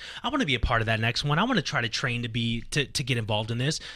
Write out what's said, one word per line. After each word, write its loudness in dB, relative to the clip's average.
I -2
wanna 2
be 4
a -2
part 4
of 0
that 2
next 0
one. 2
I 4
wanna 2
try -2
to 0
train -2
to -4
be, 0
to, 2
to -4
get 0
involved -2
in -2
this.'" 0